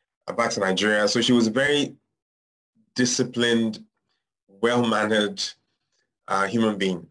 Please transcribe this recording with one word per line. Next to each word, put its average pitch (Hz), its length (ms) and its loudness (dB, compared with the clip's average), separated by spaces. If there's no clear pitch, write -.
uh, - 60 -8
back 117 180 -2
to 113 100 -4
Nigeria. 101 480 2
So 117 120 0
she 123 120 2
was 120 140 4
a 107 40 0
very 139 440 0
disciplined, 117 880 0
well-mannered, 107 920 0
uh, 98 180 0
human 110 300 0
being 92 340 -4